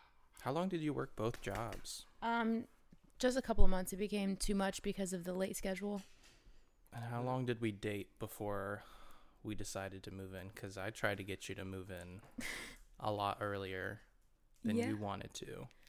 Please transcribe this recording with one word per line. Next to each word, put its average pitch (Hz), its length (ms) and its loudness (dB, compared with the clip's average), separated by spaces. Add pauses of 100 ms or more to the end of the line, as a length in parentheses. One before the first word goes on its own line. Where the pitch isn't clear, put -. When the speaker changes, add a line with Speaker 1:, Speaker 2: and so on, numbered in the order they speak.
(420)
Speaker 1:
How 131 100 -2
long 175 160 0
did 180 140 -2
you 151 100 0
work 131 220 -4
both 113 260 -2
jobs? 101 640 -6 (160)
Speaker 2:
Um, 226 460 0 (520)
just 254 200 4
a 254 40 -2
couple 220 220 12
of 190 60 12
months. 185 220 4
It 190 40 -4
became 196 400 0
too - 200 2
much 196 260 0
because 196 300 -2
of 175 120 -4
the 185 100 -4
late 190 220 0
schedule. 196 460 -4 (880)
Speaker 1:
And 117 120 -8
how 120 180 -4
long 127 240 0
did 120 140 0
we 113 100 2
date 101 480 -4
before 104 640 -4 (600)
we 107 120 -6
decided 98 500 -6
to - 60 -10
move 95 240 -10
in? 92 160 -10
'Cause 95 260 -10
I 95 140 -4
tried 101 280 0
to 98 60 -6
get 98 240 -8
you 98 80 -6
to 95 80 -8
move 95 260 -8
in 90 320 -12 (160)
Speaker 2:
<laughs> - 640 -10
Speaker 1:
a 107 120 0
lot 101 280 0
earlier 98 600 -4 (640)
than 220 120 2
Speaker 2:
Yeah. 233 120 0
Speaker 1:
you 107 80 -2
wanted 101 380 -6
to. - 340 -10 (200)